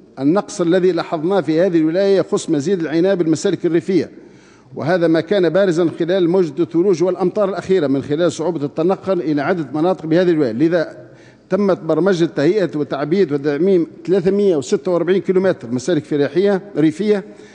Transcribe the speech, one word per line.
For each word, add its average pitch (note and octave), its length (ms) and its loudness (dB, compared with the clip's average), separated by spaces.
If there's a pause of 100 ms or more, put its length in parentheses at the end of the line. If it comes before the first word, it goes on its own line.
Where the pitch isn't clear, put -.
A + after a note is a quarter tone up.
(180)
النقص E3+ 420 0
الذي F3+ 320 2
لاحظناه E3+ 480 -2
في D#3 200 0
هذه F3+ 180 2
الولاية F#3 400 2
يخص F3 320 -2
مزيد D#3+ 300 0
العناية E3 340 0
بالمسالك E3+ 520 0
الريفية E3 440 0 (640)
وهذا E3 320 0
ما D#3+ 140 2
كان F3+ 280 0
بارزًا F3 500 2
خلال F3 300 0
موجة F3 340 0
الثلوج E3+ 400 0
والأمطار F#3 460 0
الأخيرة F#3 380 0
من C3+ 160 0
خلال D3+ 300 0
صعوبة D#3+ 320 -4
التنقل F3 560 -2
إلى D3 220 -2
عدة E3 320 -2
مناطق E3+ 320 -2
بهذه F3 240 2
الولاية. D3 220 0
لذا D#3+ 540 -2 (440)
تمت F#3+ 300 0
برمجة D#3+ 440 2
تهيئة E3 520 0
وتعبيد D3 560 0
وتعميم D#3 540 0 (200)
ثلاثمية F#3+ 500 2
وستة F#3 340 -2
وأربعين E3+ 300 0
كيلومتر F#3 500 0
مسالك C#3+ 340 -2
فريحية-، F3 560 0 (180)
ريفية F#3+ 460 0 (300)